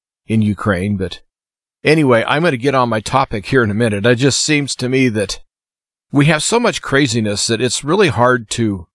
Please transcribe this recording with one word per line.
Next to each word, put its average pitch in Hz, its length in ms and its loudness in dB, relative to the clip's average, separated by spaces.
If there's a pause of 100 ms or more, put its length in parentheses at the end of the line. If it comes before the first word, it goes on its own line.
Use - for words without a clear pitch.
(260)
in 110 140 0
Ukraine. 104 560 -2
But 92 240 -8 (640)
anyway, 143 440 2
I'm 143 160 -2
gonna 160 140 0
get 131 180 -2
on 123 140 2
my 110 120 -2
topic 127 460 -2
here 131 160 2
in 104 80 0
a 101 40 -4
minute. 107 320 0
It 120 100 4
just 127 240 0
seems 147 360 -2
to 127 120 -6
me 131 220 2
that 101 300 -4 (680)
we 143 160 4
have 156 160 2
so 226 160 0
much 214 220 0
craziness 113 680 0
that 113 120 -2
it's 123 240 -2
really 180 240 2
hard 123 420 0
to 101 440 -4